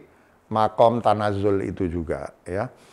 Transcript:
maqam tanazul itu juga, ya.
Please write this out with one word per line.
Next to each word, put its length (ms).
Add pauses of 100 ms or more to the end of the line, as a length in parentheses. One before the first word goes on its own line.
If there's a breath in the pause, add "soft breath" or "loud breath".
(480 soft breath)
maqam 560
tanazul 560
itu 320
juga, 400 (160)
ya. 240 (220 soft breath)